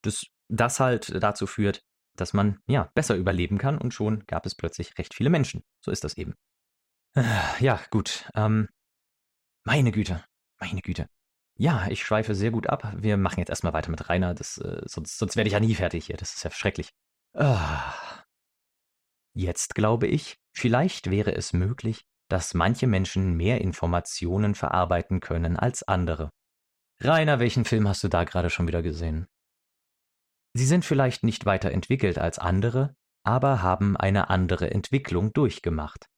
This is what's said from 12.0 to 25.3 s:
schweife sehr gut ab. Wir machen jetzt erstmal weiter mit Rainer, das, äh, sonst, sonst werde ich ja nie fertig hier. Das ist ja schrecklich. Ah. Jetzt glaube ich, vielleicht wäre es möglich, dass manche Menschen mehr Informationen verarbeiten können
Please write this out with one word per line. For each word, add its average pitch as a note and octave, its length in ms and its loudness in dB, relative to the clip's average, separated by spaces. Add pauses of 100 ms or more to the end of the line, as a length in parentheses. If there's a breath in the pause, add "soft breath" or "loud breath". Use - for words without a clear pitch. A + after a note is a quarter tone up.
schweife A2 300 0
sehr G#2+ 160 0
gut A2+ 160 -2
ab. - 280 -4
Wir G2+ 220 2
machen F#2+ 220 2
jetzt F2 100 -2
erstmal E2 240 -2
weiter D#2+ 180 -2
mit - 180 -6
Rainer, F2+ 240 2
das, - 260 -10
äh, - 260 -8
sonst, - 320 -10
sonst - 180 -4
werde G#2+ 140 2
ich G2 40 0
ja G#2 60 2
nie A2 160 4
fertig F2 300 -2
hier. E2 100 -8
Das - 200 -10
ist - 80 -12
ja E2+ 80 -4
schrecklich. - 380 -4 (460)
Ah. E2 880 -2 (1080)
Jetzt F2 420 -4
glaube G#2+ 320 2
ich, - 300 -2 (180)
vielleicht B2 560 0
wäre G2+ 240 0
es - 160 -6
möglich, A2 540 -2 (240)
dass - 240 -2
manche G2 340 2
Menschen F#2+ 480 2
mehr G2+ 240 2
Informationen F2+ 960 0
verarbeiten F2+ 640 0
können E2+ 380 0